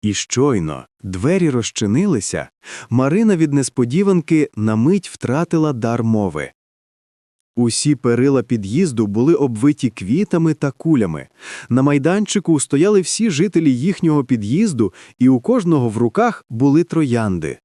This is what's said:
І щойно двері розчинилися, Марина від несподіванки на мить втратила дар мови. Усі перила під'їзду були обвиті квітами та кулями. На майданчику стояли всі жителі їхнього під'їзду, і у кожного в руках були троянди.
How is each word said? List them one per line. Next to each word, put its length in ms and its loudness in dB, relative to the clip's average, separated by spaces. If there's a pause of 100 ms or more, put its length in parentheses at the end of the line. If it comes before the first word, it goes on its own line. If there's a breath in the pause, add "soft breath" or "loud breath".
І 120 -2
щойно 720 -2 (160)
двері 480 0
розчинилися, 960 -2 (420 loud breath)
Марина 460 2
від 160 0
несподіванки 1040 0
на 200 0
мить 320 0
втратила 640 -2
дар 320 -2
мови. 480 -2 (1040)
Усі 380 0
перила 480 2
під'їзду 640 -2
були 280 2
обвиті 560 0
квітами 640 -2
та 160 -4
кулями. 580 -2 (400 loud breath)
На 140 2
майданчику 800 0
стояли 400 2
всі 300 -2
жителі 440 2
їхнього 500 0
під'їзду, 680 -2 (260 loud breath)
і 100 4
у 120 4
кожного 480 0
в 80 -4
руках 540 0
були 340 2
троянди. 800 -2